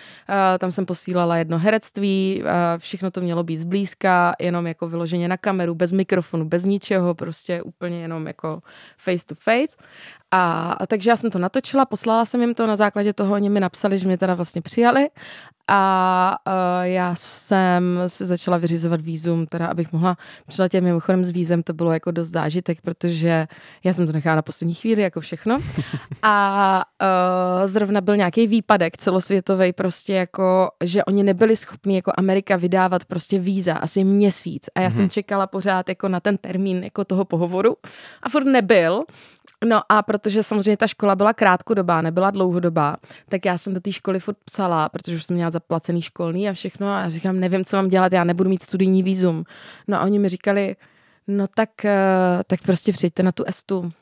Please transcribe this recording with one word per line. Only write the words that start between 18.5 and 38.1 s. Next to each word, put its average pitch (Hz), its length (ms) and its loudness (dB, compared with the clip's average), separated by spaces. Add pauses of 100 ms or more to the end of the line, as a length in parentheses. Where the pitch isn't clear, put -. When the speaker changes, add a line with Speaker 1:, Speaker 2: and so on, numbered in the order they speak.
Speaker 1:
vyřizovat 165 420 0
vízum, 165 460 -2
teda 156 200 -6
abych 165 260 -4
mohla 175 240 2 (300)
přiletět. 185 380 0
Mimochodem 180 400 2
s 180 60 -2
vízem 170 320 0
to 175 120 -6
bylo 165 180 0
jako 160 180 -2
dost 170 180 -4
zážitek, 165 520 -2
protože 165 680 0 (360)
já 185 80 2
jsem 175 140 2
to 156 60 -2
nechala 160 240 2
na 156 60 2
poslední 165 320 -4
chvíli, 214 280 0
jako 180 180 -2
všechno. 214 380 -4 (320)
<laughs> - 320 -10
A, 196 600 2 (180)
eh, 185 680 2
zrovna 202 320 2
byl 208 160 2
nějaký 208 300 4
výpadek 202 500 0
celosvětovej, 185 760 0
prostě 190 420 -4
jako, 185 540 0 (160)
že 180 200 0
oni 196 180 0
nebyli 202 340 4
schopni - 400 -4
jako - 200 -2
Amerika 190 400 0
vydávat 180 480 0
prostě 185 340 -4
víza 180 360 -2
asi 190 300 -2
měsíc. 196 580 2 (120)
A 180 60 -2
já 185 100 2
jsem 117 120 0
Speaker 2:
Mhm. 185 80 2
Speaker 1:
čekala 196 360 -2
pořád 190 420 -2
jako 190 200 -4
na 180 120 0
ten 202 160 0
termín 185 480 -4
jako - 200 -6
toho 190 200 0
pohovoru 180 520 0 (460)